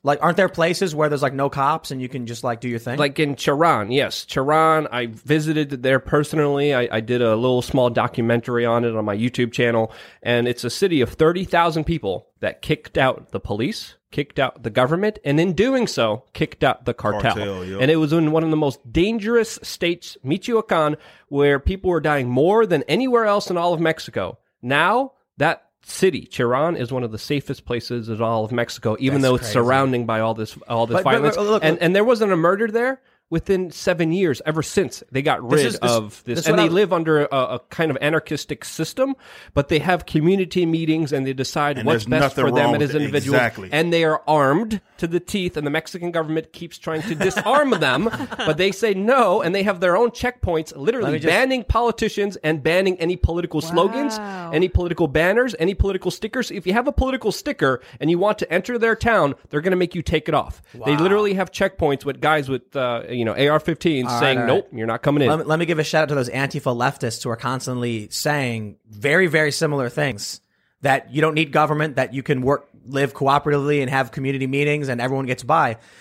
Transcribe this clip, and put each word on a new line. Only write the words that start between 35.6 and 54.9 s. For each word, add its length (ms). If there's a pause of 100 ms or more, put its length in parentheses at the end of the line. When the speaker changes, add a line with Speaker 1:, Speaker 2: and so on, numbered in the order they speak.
Speaker 1:
is, 140
this, 100
Speaker 2:
of 200
this. 140
Speaker 1:
this 160
is 60
Speaker 2:
And 100
Speaker 1:
what 60
Speaker 2:
they 60
Speaker 1:
I 40
Speaker 2:
live 200
under 320
a, 120
a 220 (120)
kind 200
of 100
anarchistic 640
system, 520 (360)
but 160
they 120
have 260
community 580
meetings 480
and 140
they 60
decide 460
Speaker 3:
And 80
Speaker 2:
what's 180
Speaker 3:
there's 160
Speaker 2:
best 160
Speaker 3:
nothing 80
Speaker 2:
for 120
them 100
Speaker 3:
wrong 100
Speaker 2:
as 60
Speaker 3:
with 120
it. 80
Speaker 2:
individuals. 320
Speaker 3:
Exactly. 380
Speaker 2:
And 200
they 120
are 240
armed 520 (180)
to 100
the 100
teeth, 380
and 100
the 60
Mexican 400
government 400
keeps 260
trying 240
to 140
disarm 540
Speaker 1:
<laughs> 100
Speaker 2:
them, 240 (340)
but 200
they 120
say 240
no, 480
and 120
they 100
have 160
their 160
own 140
checkpoints, 680
literally 300
Speaker 1:
Let 80
me 40
just 100
Speaker 2:
banning 360
politicians 720
and 260
banning 380
any 160
political 440
slogans, 580
Speaker 4:
Wow. 360
Speaker 2:
any 140
political 400